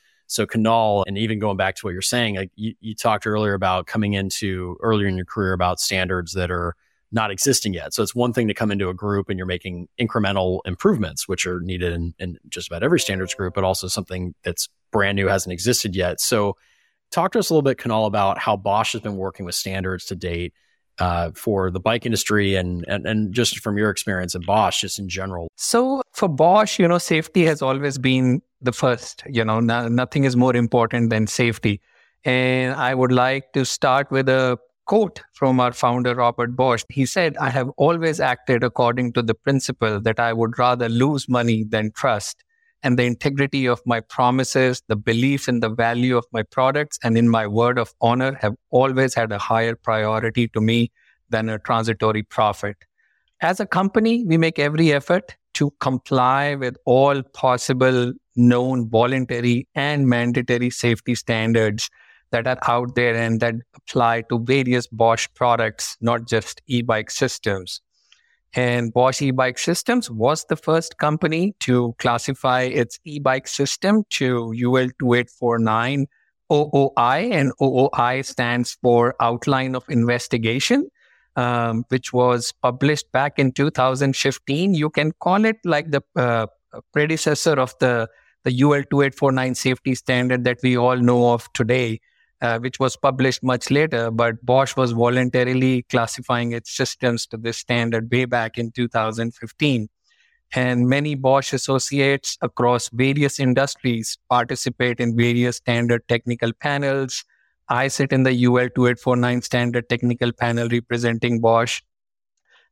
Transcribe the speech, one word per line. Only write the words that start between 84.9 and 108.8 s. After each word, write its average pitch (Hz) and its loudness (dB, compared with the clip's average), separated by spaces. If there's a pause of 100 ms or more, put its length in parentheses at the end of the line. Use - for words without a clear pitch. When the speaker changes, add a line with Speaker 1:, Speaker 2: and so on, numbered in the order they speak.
Speaker 2:
can 151 0
call 196 2
it 220 0
like 160 0
the, 143 0 (140)
uh, 117 2 (480)
predecessor 151 2
of 127 -2
the, 120 2 (360)
the 131 0
U 139 4
L 143 0
two 143 2
eight 139 0
four 139 2
nine 127 0
safety 131 -2
standard 123 0
that 123 2
we 127 4
all 123 4
know 120 4
of - -6
today, 117 0 (400)
uh, 117 -2
which 131 -6
was 131 -2
published 131 0
much 127 -2
later, 135 0
but 117 -2
Bosch 131 2
was 127 0
voluntarily 127 0
classifying 120 -2
its 117 -10
systems 123 -2
to - -12
this 113 -6
standard 117 -2
way 127 2
back 120 -4
in 117 -4
two 120 -4
thousand 113 -2
fifteen. 120 -2 (640)
And 123 2
many 143 0
Bosch 135 2
associates 139 -2
across 120 0
various 135 0
industries 127 0 (120)
participate 123 -2
in 117 0
various 120 2
standard 120 0
technical 117 -2
panels. 139 -4 (440)
I 127 0
sit 135 0
in 131 4
the 131 4
U 123 4
L 123 0
two 123 2